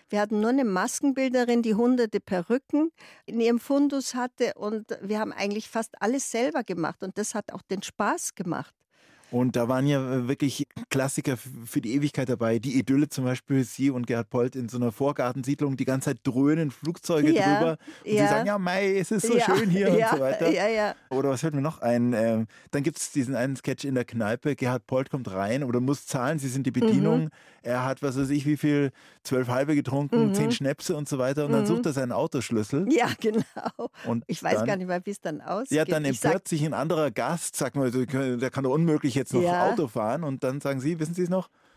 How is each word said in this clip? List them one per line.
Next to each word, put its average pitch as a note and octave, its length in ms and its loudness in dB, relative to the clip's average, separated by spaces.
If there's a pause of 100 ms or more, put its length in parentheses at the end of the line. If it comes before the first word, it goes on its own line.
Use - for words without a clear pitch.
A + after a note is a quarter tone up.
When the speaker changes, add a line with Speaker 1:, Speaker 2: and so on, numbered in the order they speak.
Speaker 1:
Wir G#3 140 0
hatten G#3 180 0
nur A3 120 2
eine C4+ 120 2
Maskenbildnerin, A#3+ 1000 2
die A3 120 2
hunderte A#3+ 460 2
Perücken C4 680 0 (340)
in A3+ 160 -4
ihrem A#3 180 2
Fundus C#4 560 0
hatte. B3 380 -2
Und G#3+ 480 -6
wir G#3 180 -4
haben G#3+ 140 -4
eigentlich G3+ 340 -4
fast - 340 -6
alles B3+ 300 0
selber B3+ 320 0
gemacht. E3+ 400 -4
Und F#3+ 140 -8
das G#3 180 -4
hat - 160 -8
auch F#3+ 100 -12
den - 220 -6
Spaß - 520 -4
gemacht. - 380 -6 (580)
Speaker 2:
Und B2 240 2
da A#2+ 140 0
waren C3 180 2
ja, C3 260 0
äh, B2+ 140 0
wirklich C#3 400 -2 (220)
Klassiker C3+ 460 0
f-, - 120 -12 (180)
für C#3+ 140 -2
die A2+ 140 -4
Ewigkeit C#3+ 340 0
dabei. A#2 320 2
Die A#2+ 180 -2
Idylle C3+ 300 2
zum - 160 -4
Beispiel, B2+ 400 0
Sie C3 260 0
und B2 160 -4
Gerhard A#2 240 -2
Polt B2+ 280 0
in B2 100 -6
so A#2+ 80 -10
einer A#2+ 160 0
Vorgartensiedlung, C3+ 880 -2
die C3+ 80 0
ganze C3 240 0
Zeit C3+ 140 -2
dröhnen C#3+ 460 2
Flugzeuge D3+ 640 0
Speaker 1:
Ja, E3 100 6
Speaker 2:
drüber. G3 360 4 (260)
Und - 80 -4
Speaker 1:
ja. G#3 120 6
Speaker 2:
Sie G3+ 40 6
sagen, G#3+ 200 4
„Ja, G#3 120 0
mei, F#3+ 380 2
es F#3 120 0
ist A3 180 0
so A#3 100 4
Speaker 1:
Ja, A#3 80 4
Speaker 2:
schön G#3+ 240 4
hier“ G3 180 4
Speaker 1:
ja, A3 220 4
Speaker 2:
und - 80 2
so C3+ 40 0
weiter. - 300 2
Speaker 1:
ja, F#3+ 160 2
ja. G#3+ 280 0 (160)
Speaker 2:
Oder C3+ 180 2
was C3 120 0
fällt D#3 140 -2
mir C#3 60 0
noch C#3 180 -4
ein? A#2+ 340 2
Ähm, A2+ 340 2 (240)
dann C#3+ 120 0
gibt's - 300 -4
diesen C3+ 220 0
einen B2+ 200 0
Sketch C3 300 -6
in C3+ 100 -2
der B2 80 0
Kneipe, A#2 520 -2
Gerhard B2+ 300 -2
Polt C3 240 -2
kommt A#2+ 220 -6
rein G2+ 320 0
oder B2 160 2
muss C3+ 260 0
zahlen, C#3+ 320 -2
Sie C3+ 120 -4
sind B2+ 180 -2
die C3+ 40 -2
Bedienung. E3 540 4
Speaker 1:
Mhm. D3+ 40 -6 (340)
Speaker 2:
Er B2 220 -2
hat, C3 160 -4
was C3+ 160 -2
weiß C#3 140 0
ich, C#3+ 140 0
wie D3 120 2
viel, C#3+ 340 2 (320)
zwölf B2+ 260 0
halbe C#3 260 2
getrunken, C#3+ 540 2
Speaker 1:
Mhm. G3 40 0
Speaker 2:
zehn G#3+ 180 2
Schnäpse E3 440 -2
und D3 120 -6
so C#3+ 120 -4
weiter. C#3 260 0
Und C#3+ 60 -2
dann A2+ 100 4
Speaker 1:
Mhm. G#2 60 0
Speaker 2:
sucht A#3+ 180 0
er D#3+ 80 0
seinen B2+ 200 -2
Autoschlüssel. B2+ 800 -2
Speaker 1:
Ja, - 180 2 (100)
genau. A3+ 720 -4 (160)
Speaker 2:
Und A#2 220 -4
Speaker 1:
Ich - 140 -6
weiß - 180 0
Speaker 2:
dann A2 80 -2
Speaker 1:
gar G#3 100 0
nicht F#3 100 -6
mehr, F3+ 180 -4
wie G3+ 60 -8
es G3 100 -10
dann D#3 200 -8
ausgeht. F3+ 360 -4
Speaker 2:
Ja, D#3 80 2
dann D#3 200 -2
Speaker 1:
Ich C3 160 -2
sag D#3+ 100 2
Speaker 2:
empört F#3 160 -2
sich D#3 180 0
ein D3+ 80 -4
anderer D#3 380 0
Gast, C3 460 -4
sagt C3+ 180 -2
mal, C3+ 160 0
der B2+ 580 -2
kann C3+ 140 -4
doch C3 80 0
unmöglich D3+ 420 2
jetzt C3 200 -2
noch F3+ 100 4
Speaker 1:
Ja. F3 300 2
Speaker 2:
Auto E3+ 160 0
fahren. A#2 340 -2
Und C3+ 220 -6
dann C3+ 160 -2
sagen C#3 180 -2
Sie, D#3 180 -4
wissen D#3 160 -4
Sie F3+ 100 -2
es F3 60 -2
noch? F#3 200 -2 (280)